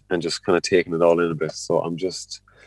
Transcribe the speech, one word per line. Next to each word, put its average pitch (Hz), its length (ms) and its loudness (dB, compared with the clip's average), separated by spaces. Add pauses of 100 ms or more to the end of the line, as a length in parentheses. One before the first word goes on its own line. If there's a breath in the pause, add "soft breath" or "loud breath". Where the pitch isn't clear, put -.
and 87 140 0
just - 240 -6
kinda 87 160 2
taken 87 320 0
it 82 80 0
all 85 180 6
in 85 100 2
a 82 40 -2
bit. 78 180 -4
So - 280 -2
I'm 85 180 -4
just, - 420 -8 (260 loud breath)